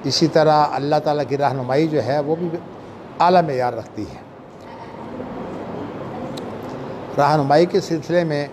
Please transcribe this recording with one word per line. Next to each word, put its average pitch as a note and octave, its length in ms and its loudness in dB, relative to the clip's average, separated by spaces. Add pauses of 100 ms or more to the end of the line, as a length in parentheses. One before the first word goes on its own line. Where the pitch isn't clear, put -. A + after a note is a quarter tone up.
इसी C#3+ 240 2
तरह D3+ 460 6
अल्लाह D3 260 2
ताला D3 220 0
की C#3 120 -2
रहनुमाई C3+ 520 2
जो D3+ 140 2
है C#3 200 0
वो D3+ 140 0
भी E3+ 160 -4 (680)
आला F3+ 220 6
मेयार B2 320 0
रखती G#2+ 280 -8
है। - 180 -12 (3000)
रहनुमाई C#3+ 480 6
के F3+ 160 0
सिलसिले E3 420 0
में D3 300 -2